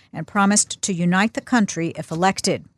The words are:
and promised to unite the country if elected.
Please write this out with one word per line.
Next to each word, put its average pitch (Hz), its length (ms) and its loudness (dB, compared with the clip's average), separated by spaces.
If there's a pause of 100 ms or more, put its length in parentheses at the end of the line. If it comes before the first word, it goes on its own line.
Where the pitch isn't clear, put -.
(140)
and 160 120 -8
promised 202 580 0
to 202 100 -2
unite 180 400 2
the - 80 -8
country 190 560 0
if 156 120 -10
elected. 175 540 0 (140)